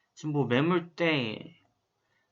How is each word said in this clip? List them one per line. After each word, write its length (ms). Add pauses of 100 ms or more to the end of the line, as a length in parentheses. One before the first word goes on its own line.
(140)
지금 180
뭐, 140
매물대 1120 (720)